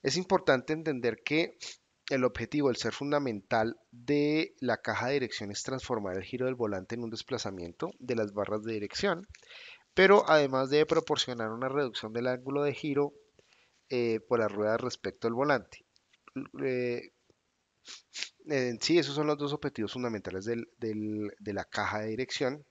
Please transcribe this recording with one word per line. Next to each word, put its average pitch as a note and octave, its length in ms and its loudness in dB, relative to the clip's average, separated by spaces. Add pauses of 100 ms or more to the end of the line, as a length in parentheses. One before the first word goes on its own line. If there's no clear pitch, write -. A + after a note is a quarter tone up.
Es C#3 120 0
importante F3 560 2
entender C3 520 -2
que D#3+ 340 0 (520)
el C3 140 2
objetivo, B2+ 460 2
el A2 60 0
ser A2 160 -2
fundamental A#2+ 840 0 (120)
de D3 680 0
la A#2+ 160 2
caja G#2+ 300 -4
de C#3 80 0
dirección A2+ 360 -4
es G2+ 120 -8
transformar A2 540 -4
el G2 80 -4
giro B2+ 220 -4
del C3 80 0
volante G#2 400 -2
en A#2+ 100 -6
un A2+ 60 -6
desplazamiento G#2+ 880 -6
de B2 180 -4
las G#2 180 -2
barras G#2 300 -2
de A2+ 80 -4
dirección, E3+ 540 -2 (680)
pero F#3+ 340 8
además C3+ 420 6
debe D3+ 160 6
proporcionar B2+ 680 0
una B2 160 -4
reducción C3 440 -2
del A#2+ 140 -2
ángulo C3 380 -2
de C#3 100 0
giro, C#3+ 400 0 (760)
eh, A#2 380 2
por A#2+ 120 4
las G#2+ 100 2
ruedas G#2+ 300 2
respecto A#2 480 -4
al A#2 60 0
volante. C3 500 0 (800)
Eh, B2 480 -2 (1300)
en B2+ 340 0
sí, E3+ 180 4
esos C#3 160 0
son D3+ 140 0
los C#3+ 100 0
dos C#3+ 140 -2
objetivos C3+ 400 -4
fundamentales G2+ 520 -4
del, A#2 240 -4 (100)
del, G#2+ 600 -4
de G#2 140 -8
la G2 120 -4
caja G#2 360 -4
de A2 80 -6
dirección. C3 640 -4